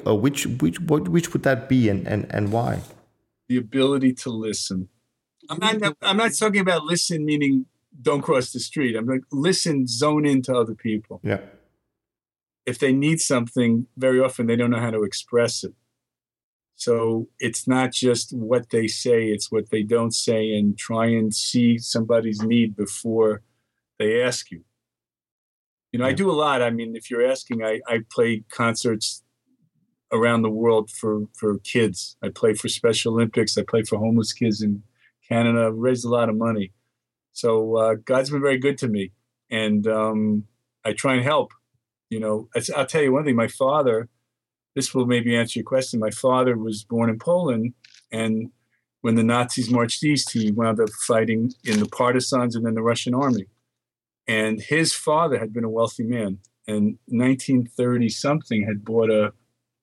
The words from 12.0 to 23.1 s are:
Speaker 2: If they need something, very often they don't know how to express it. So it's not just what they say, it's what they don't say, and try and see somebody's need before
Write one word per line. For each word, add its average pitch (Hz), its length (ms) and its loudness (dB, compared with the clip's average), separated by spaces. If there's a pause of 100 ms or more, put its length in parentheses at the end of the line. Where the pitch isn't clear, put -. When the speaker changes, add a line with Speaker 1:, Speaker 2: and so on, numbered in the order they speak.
Speaker 2:
If 123 120 -6
they 135 140 2
need 151 280 2
something, 120 640 2 (100)
very 127 240 4
often 127 260 0
they 117 100 2
don't 120 140 2
know 117 100 0
how 117 100 -2
to 110 120 0
express 117 640 0
it. - 100 -10 (1000)
So 113 520 0 (100)
it's 117 300 -4
not 127 240 2
just 123 420 0
what 117 360 -2
they 113 180 0
say, 113 400 0
it's 104 240 -4
what 107 180 -2
they 110 120 0
don't 117 320 0
say, 110 400 0
and 104 220 2
try 113 300 -2
and 110 280 2
see 120 440 2
somebody's 113 640 0
need 113 340 2
before 110 680 0 (560)